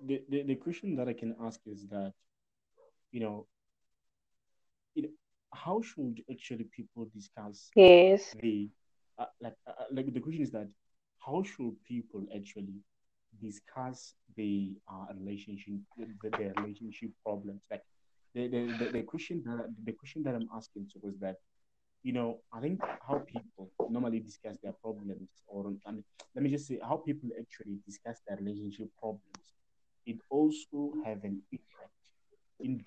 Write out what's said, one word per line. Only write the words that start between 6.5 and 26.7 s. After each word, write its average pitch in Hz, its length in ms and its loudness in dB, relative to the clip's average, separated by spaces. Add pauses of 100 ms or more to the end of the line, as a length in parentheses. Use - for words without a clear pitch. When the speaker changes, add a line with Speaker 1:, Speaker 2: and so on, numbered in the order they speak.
Speaker 1:
people 117 400 -10
discuss 104 600 -14
Speaker 2:
Yes. 185 640 12
Speaker 1:
the, 104 300 0 (480)
uh, 117 80 -4 (160)
like, 117 140 -10 (100)
uh, - 60 -12
uh, - 200 -10
like, 135 220 -2
the 123 60 -4
question 156 240 -2
is 117 80 -2
that 107 160 -6 (520)
how 156 240 -2
should 123 300 -6 (140)
people 117 360 -8 (120)
actually 101 460 -12 (600)
discuss 127 720 -12 (220)
the, 101 380 -2 (180)
uh, 95 140 -12 (120)
relationship, 101 640 -10 (180)
the, 110 320 -10
the 104 320 -4
relationship 104 480 -10 (140)
problems? 101 380 -6 (100)
Like, 104 120 -8 (520)
the, 123 120 -2
the, 120 300 -2
the, 117 140 -2
the 117 100 -2
question 165 440 -6
that, 117 280 -6 (100)
the 113 80 -4
question 135 320 -10
that 131 120 -2
I'm - 200 -4
asking 101 380 -12
to 101 140 -14
is 98 120 -8
that, 95 180 -6 (640)
you 127 100 -2
know, 117 260 -2 (140)
I 113 60 -12
think 170 200 -2 (280)
how 143 120 0
people - 500 -12 (200)
normally 117 300 0
discuss 107 420 -10
their 98 120 -8 (100)
problems, 101 460 -8 (180)
or, 101 260 -6 (120)
I 104 60 -12
mean, 107 120 -10 (320)
let 135 80 -2
me 143 80 2
just 143 160 -2
say, 123 140 -6